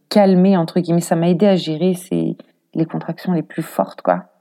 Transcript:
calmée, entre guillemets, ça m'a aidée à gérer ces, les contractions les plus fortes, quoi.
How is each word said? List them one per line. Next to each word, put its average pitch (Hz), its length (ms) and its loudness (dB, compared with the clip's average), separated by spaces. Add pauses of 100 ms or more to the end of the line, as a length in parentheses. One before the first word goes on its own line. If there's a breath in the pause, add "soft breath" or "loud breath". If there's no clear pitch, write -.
calmée, 196 480 4
entre 165 220 -2
guillemets, 170 220 0
ça 170 160 -2
m'a 165 120 0
aidée 180 180 2
à 196 100 4
gérer 170 380 -2
ces, 165 420 -6 (380)
les 160 100 0
contractions 165 480 -6
les 160 100 0
plus - 200 -8
fortes, - 400 -4
quoi. 90 220 0 (160)